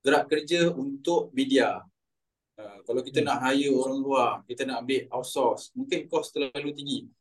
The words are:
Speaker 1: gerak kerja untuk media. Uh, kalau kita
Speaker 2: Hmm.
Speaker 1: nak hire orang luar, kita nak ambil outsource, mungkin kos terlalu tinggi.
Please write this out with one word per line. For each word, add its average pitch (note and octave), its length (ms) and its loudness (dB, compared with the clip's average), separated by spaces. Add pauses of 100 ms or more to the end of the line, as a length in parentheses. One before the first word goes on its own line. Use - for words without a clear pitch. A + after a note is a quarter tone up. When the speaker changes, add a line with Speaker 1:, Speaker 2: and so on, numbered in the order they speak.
Speaker 1:
gerak C#3+ 240 4
kerja E3 480 2
untuk C#3 560 -2
media. B2+ 480 2 (800)
Uh, G2+ 240 -18
kalau B2+ 240 -2
kita C#3+ 160 0
Speaker 2:
Hmm. C#3+ 80 0
Speaker 1:
nak B2 160 0
hire C#3 240 2
orang C3 320 2
luar, C3 280 2 (200)
kita C3 160 -4
nak B2+ 160 -6
ambil B2+ 320 -2
outsource, - 640 -2
mungkin D3+ 320 -4
kos D#3 240 -2
terlalu C#3+ 400 -4
tinggi. C#3+ 260 -6 (200)